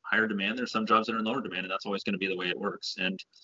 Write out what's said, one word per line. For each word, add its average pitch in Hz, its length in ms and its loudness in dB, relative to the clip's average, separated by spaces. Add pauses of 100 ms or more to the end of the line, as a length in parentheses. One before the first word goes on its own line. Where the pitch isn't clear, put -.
higher 110 260 2
demand, 104 300 0
there's 120 140 -2
some 110 120 0
jobs 110 220 6
that 113 80 0
are 113 60 -2
in 110 40 -2
lower 120 160 0
demand, 92 240 -4
and 92 60 -6
that's 95 160 -4
always 101 180 -2
gonna 101 140 0
be 95 100 0
the 95 80 0
way 90 120 0
it 87 100 0
works. - 400 -4
And 95 200 -2 (260)